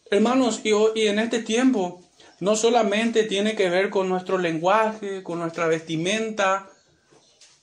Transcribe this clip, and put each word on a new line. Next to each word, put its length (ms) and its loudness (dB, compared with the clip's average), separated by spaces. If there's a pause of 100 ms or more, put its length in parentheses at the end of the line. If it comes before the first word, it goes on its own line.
Hermanos, 540 2
y 80 0
ho-, 240 4
y 140 2
en 100 0
este 240 -2
tiempo 580 0 (380)
no 160 2
solamente 680 2
tiene 320 -2
que 140 2
ver 200 0
con 180 0
nuestro 300 -2
lenguaje, 840 0
con 160 -8
nuestra 260 -4
vestimenta, 1040 -2 (920)